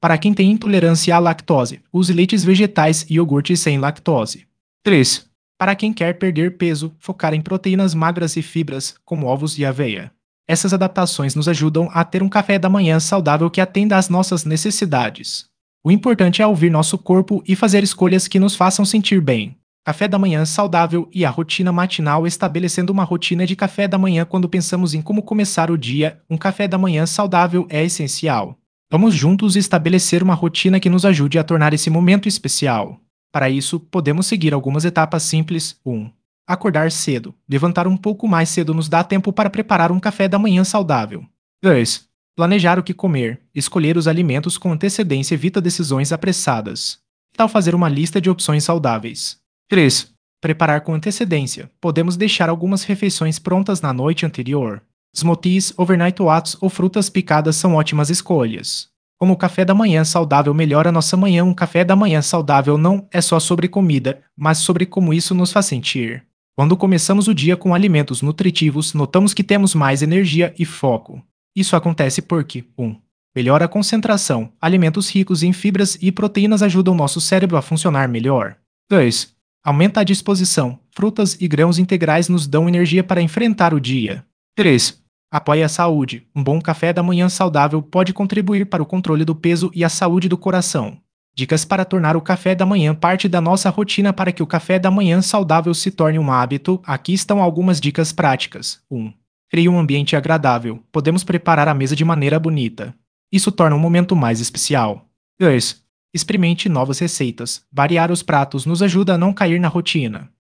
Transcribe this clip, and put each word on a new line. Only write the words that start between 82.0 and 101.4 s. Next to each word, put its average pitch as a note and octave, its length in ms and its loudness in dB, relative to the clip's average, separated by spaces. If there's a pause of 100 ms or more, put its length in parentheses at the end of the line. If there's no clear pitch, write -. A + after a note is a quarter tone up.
nos E3+ 160 0
dão D3+ 200 2
energia F3 380 2
para F3+ 160 0
enfrentar F3+ 540 0
o D3 60 2
dia. A#2+ 440 -4 (300)
Três. D3+ 440 2 (320)
Apoia D3+ 360 0
a - 20 0
saúde. D3+ 640 -2
Um C#3+ 80 -4
bom C#3 180 0
café D#3+ 320 -2
da F3 100 -2
manhã F3+ 260 2
saudável D#3 540 0
pode F#3 320 -2
contribuir G3+ 520 -2
para F#3 160 -4
o D3 40 -4
controle D#3+ 380 -2
do D#3+ 100 -2
peso E3+ 400 0
e E3+ 100 -2
a E3 40 2
saúde F3+ 400 0
do F3+ 100 0
coração. F3 580 -2 (400)
Dicas D3 280 -2
para F#3+ 200 0
tornar E3+ 320 0
o D#3+ 60 -2
café F#3 320 0
da F#3 120 0
manhã E3+ 280 2
parte F3 340 0
da F3 120 0
nossa F3+ 280 2
rotina. G3 440 0
Para F#3 200 -2
que F3+ 100 -4
o D#3 40 -2
café F3 320 -2
da F#3 120 0
manhã F#3 300 2
saudável E3+ 540 0
se - 160 -4
torne D#3 280 0
um C#3+ 140 0
hábito, C3+ 520 0
aqui C#3+ 280 -4
estão G3 300 0
algumas F3 380 0
dicas D3 320 -2
práticas. - 680 -4 (100)
Um. A2+ 220 -8 (380)
Crie E3+ 180 2
um F3 100 4
ambiente D3 380 0
agradável. C3 760 -2
Podemos D#3+ 320 0
preparar E3 460 0